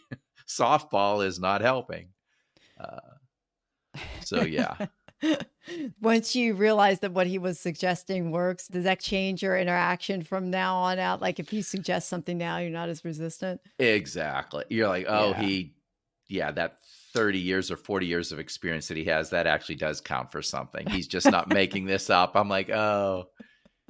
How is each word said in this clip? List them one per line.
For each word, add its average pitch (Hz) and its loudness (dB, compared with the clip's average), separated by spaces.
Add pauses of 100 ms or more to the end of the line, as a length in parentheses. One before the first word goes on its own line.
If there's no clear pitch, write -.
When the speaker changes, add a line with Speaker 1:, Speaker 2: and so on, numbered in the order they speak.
Speaker 1:
<laughs> - -20
softball 104 2
is 90 -4
not 95 0
helping. 107 0 (680)
Uh, - -14 (1200)
so, - -2
yeah. 78 0 (460)
Speaker 2:
<laughs> 311 -4
Once 226 2
you 240 2
realize 202 4
that 190 -4
what 180 4
he 185 -2
was 180 -4
suggesting 180 -2
works, 175 -2
does 180 -4
that 185 2
change 190 -2
your 190 2
interaction 180 0
from 185 -4
now 185 0
on 185 0
out? 185 -2
Like, 185 -2
if 170 -8
he 208 -4
suggests 180 -4
something 175 -4
now, 170 -4
you're 175 -6
not 170 -6
as 165 -8
resistant? 165 -8 (180)
Speaker 1:
Exactly. 78 0
You're 113 2
like, 92 0
"Oh, 107 4
Speaker 2:
Yeah. 98 -2
Speaker 1:
he, 95 -2 (520)
yeah, 82 -2
that 82 -4 (340)
thirty 104 2
years 92 0
or 85 -4
forty 95 -2
years 85 -2
of 76 -10
experience 80 -6
that 80 -6
he 80 -4
has, 80 0
that 85 0
actually 78 0
does 76 -4
count 64 -6
for 76 -8
something. 69 -8
He's 90 -4
just - 4
not 85 4
Speaker 2:
<laughs> 98 2
Speaker 1:
making 95 2
this 95 0
up." 90 6
I'm 104 4
like, 98 0
"Oh, 101 0 (600)